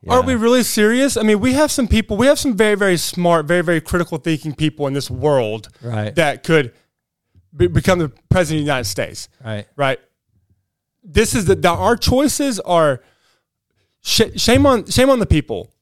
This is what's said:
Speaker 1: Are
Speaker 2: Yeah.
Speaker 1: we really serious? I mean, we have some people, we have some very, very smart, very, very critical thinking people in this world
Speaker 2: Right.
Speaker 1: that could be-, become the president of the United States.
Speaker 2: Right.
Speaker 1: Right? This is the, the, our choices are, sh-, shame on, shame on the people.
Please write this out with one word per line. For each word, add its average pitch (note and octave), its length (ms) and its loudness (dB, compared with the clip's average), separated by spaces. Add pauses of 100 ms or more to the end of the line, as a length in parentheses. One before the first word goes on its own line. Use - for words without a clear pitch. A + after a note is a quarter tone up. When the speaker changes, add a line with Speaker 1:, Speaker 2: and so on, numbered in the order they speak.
Speaker 1:
Are B3 120 4
Speaker 2:
Yeah. B3+ 60 0
Speaker 1:
we C4 100 0
really A#3 260 2
serious? A#3 540 0
I A3 60 -2
mean, G#3+ 180 2
we B3+ 140 0
have D4 180 2
some B3+ 160 -2
people, G#3+ 280 0
we A#3 100 2
have C#4+ 120 4
some B3 180 -2
very, G#3+ 200 2
very G3 200 2
smart, E3+ 500 0
very, F3 160 0
very E3 180 0
critical E3+ 380 -4
thinking D#3 360 -4
people D3 320 -4
in C3+ 60 -4
this C#3 180 -6
world A2+ 580 -2 (140)
Speaker 2:
Right. A2 320 -6
Speaker 1:
that C#3+ 300 -2
could D3+ 280 0 (840)
be-, C3 100 0
become F3+ 320 2
the D#3+ 100 -2 (220)
president D#3 300 0
of D3 60 -4
the D3 40 -2
United C3 140 -2
States. - 440 -8 (160)
Speaker 2:
Right. G#2+ 220 -10 (100)
Speaker 1:
Right? C3+ 220 -2 (1040)
This G3+ 320 -2
is G#3+ 120 -2
the, F#3+ 100 4
the, E3+ 140 0
our F#3 260 0
choices C4 640 0
are, D#3+ 420 0 (1000)
sh-, - 340 -2
shame C4 300 2
on, B3 200 2
shame B3+ 240 2
on C4 80 4
the G#3 80 0
people. A#2 560 -2